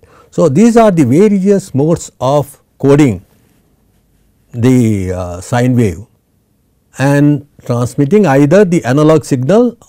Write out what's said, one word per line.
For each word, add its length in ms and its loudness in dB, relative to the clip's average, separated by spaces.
So, 160 -2
these 300 2
are 140 4
the 120 0
various 720 0
modes 340 -2
of 400 -4
coding 460 2
the, 600 0
uh, 300 -10
sine 340 -2
wave 320 -2
and 480 0
transmitting 600 -2
either 380 2
the 220 -2
analog 400 0
signal 520 -2